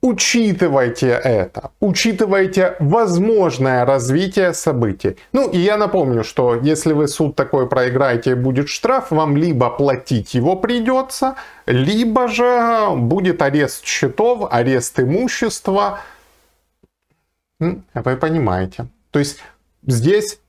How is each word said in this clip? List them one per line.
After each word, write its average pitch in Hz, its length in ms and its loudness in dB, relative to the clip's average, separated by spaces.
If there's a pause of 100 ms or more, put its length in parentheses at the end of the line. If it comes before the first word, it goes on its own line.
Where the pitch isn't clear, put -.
Учитывайте 175 1040 0
это, 120 720 -2
учитывайте 190 1000 0
возможное 170 1040 2
развитие 160 680 0
событий. 110 640 -2 (140)
Ну 262 180 0
и 180 80 0
я 202 180 2
напомню, 160 480 0
что 123 300 0
если 151 400 0
вы 151 120 2
суд 143 300 -2
такой 135 320 0
проиграете 127 640 0
и 127 40 2
будет 131 360 -2
штраф, 254 400 -2
вам 151 260 2
либо 143 320 2
платить 131 640 -2
его 139 240 2
придётся, 254 760 -2 (320)
либо 214 640 2
же 233 680 2
будет 165 460 0
арест 143 420 0
счетов, 220 680 -2
арест 120 500 0
имущества. 202 1000 -2 (1600)
М, 180 320 -4
вы 127 240 -4
понимаете. 123 680 -2 (240)
То - 80 0
есть 143 240 -4 (440)
здесь 156 520 0 (100)